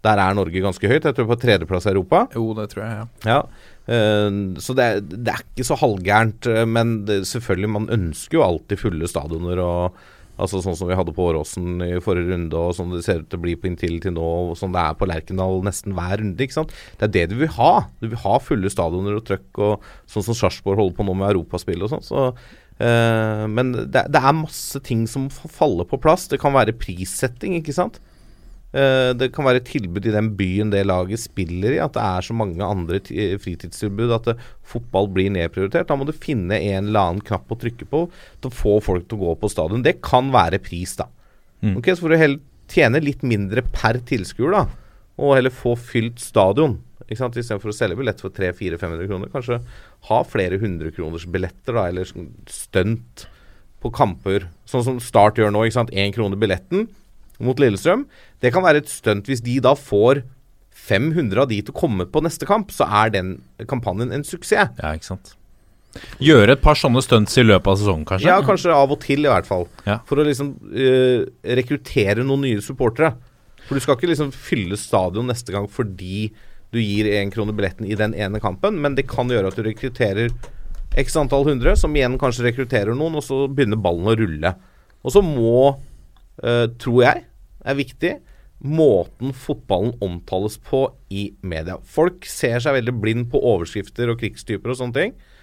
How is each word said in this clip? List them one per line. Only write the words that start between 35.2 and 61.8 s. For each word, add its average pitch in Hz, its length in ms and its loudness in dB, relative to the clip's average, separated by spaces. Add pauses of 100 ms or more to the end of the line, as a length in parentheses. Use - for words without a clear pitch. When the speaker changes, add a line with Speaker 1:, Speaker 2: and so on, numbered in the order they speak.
Speaker 1:
nedprioritert. 98 640 -2
Da 143 100 0
må 135 80 -4
du 151 80 -6
finne 104 400 -2
en 98 320 -2
eller 107 220 2
annen 92 100 -4
knapp - 320 -6
å 117 80 -6
trykke 117 300 -8
på 160 160 0 (340)
til 135 80 -8
å 123 80 -10
få 104 240 4
folk 90 300 -2
til 107 100 -6
å 92 60 0
gå 82 160 0
på 104 100 0
stadion. 90 320 -2
Det 180 160 2
kan 127 320 2
være 95 320 4
pris, 87 320 -8
da. - 80 -6 (560)
Speaker 2:
Mm. 104 220 0
Speaker 1:
Ok, 180 100 2
så 175 140 -2
får 160 80 6
du 160 80 6
heller 143 180 4 (320)
tjene 143 320 4
litt 143 240 -4
mindre 104 320 0 (160)
per 117 320 0
tilskuer, 131 480 -2
da, 190 80 2 (560)
og 139 160 4
heller 127 160 4
få 120 240 -2
fylt 120 480 -4
stadion, 107 540 4 (260)
ikke 110 160 -10
sant? 123 160 -4
I 123 80 -4
stedet 107 160 -6
for 107 140 -6
å - 20 -10
selge 101 240 -2
billett 117 240 -4
for 95 80 -8
tre, 90 240 -2
fire, 85 240 -6
fem 85 160 -6
hundre 92 160 -6
kroner, 95 240 -6
kanskje 120 240 -4 (480)
ha 113 160 2
flere 92 400 -2
hundre 82 320 -4
kroners 82 320 -8
billetter, 90 480 -4
da, 95 160 0
eller 90 160 -6
sånn - 240 -14 (160)
stunt - 800 -4 (560)
på 120 80 -4
kamper, 95 560 -4 (160)
sånn 120 240 -4
som 123 160 -6
Start 104 400 4
gjør 104 80 2
nå, 107 160 2
ikke 110 140 -2
sant? 113 100 -4
En 98 240 -2
krone 101 240 -2
billetten 113 480 -2 (540)
mot 120 160 -2
Lillestrøm. 143 460 2 (340)
Det 123 160 2
kan 185 80 2
være 151 220 4
et - 80 -16
stunt. 101 340 -2
Hvis 131 160 -2
de 123 220 -4
da 127 100 6
får 123 460 4 (500)
fem 113 460 0
hundre 120 260 0
av 143 80 2
de 107 140 0
til - 100 -12
å - 60 -12